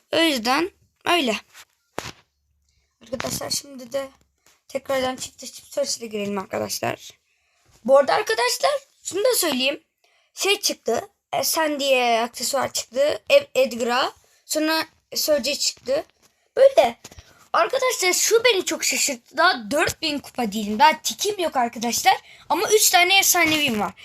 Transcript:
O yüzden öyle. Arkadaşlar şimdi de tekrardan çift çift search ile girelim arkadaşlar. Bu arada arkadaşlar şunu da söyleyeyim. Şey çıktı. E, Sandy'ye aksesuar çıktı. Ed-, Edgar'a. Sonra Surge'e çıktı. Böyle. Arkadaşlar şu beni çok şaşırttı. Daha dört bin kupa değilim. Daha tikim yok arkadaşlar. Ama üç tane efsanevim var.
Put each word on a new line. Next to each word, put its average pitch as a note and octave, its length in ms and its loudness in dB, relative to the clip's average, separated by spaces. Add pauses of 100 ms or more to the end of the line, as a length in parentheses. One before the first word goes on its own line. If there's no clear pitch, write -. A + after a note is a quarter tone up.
(120)
O - 60 2
yüzden D4 520 0 (340)
öyle. C#4 320 0 (1700)
Arkadaşlar A#3 480 -8
şimdi C4 420 -10
de C4+ 160 -6 (600)
tekrardan C4 480 -4
çift - 220 -14
çift - 340 -20
search - 260 -4
ile A#3 80 -12
girelim G3+ 320 -4
arkadaşlar. - 720 -6 (760)
Bu C4+ 140 8
arada C#4 160 4
arkadaşlar A4+ 580 0 (300)
şunu G4 220 -4
da B4+ 120 2
söyleyeyim. C#4 460 -2 (520)
Şey G4 260 0
çıktı. - 480 -2 (240)
E, C4+ 120 -2
Sandy'ye C4 760 0
aksesuar A#3+ 520 -4
çıktı. - 580 -4
Ed-, C#4 240 4
Edgar'a. B3 580 0 (320)
Sonra D#4 420 -2 (280)
Surge'e C#4 400 0
çıktı. - 500 -4 (520)
Böyle. E4 440 6 (520)
Arkadaşlar A4 600 0
şu A4+ 320 2
beni G4 200 2
çok - 200 -4
şaşırttı. - 520 -4
Daha C#4+ 340 2
dört E4+ 320 -2
bin D4 160 -4
kupa A#3 340 -6
değilim. G#3+ 260 -4
Daha D#4 240 4
tikim G4+ 360 -4
yok D#4+ 180 -2
arkadaşlar. A#3+ 580 0 (340)
Ama F#4+ 140 0 (120)
üç G#4+ 160 4
tane F4+ 280 4
efsanevim D#4 640 2
var. F#3 120 -4 (120)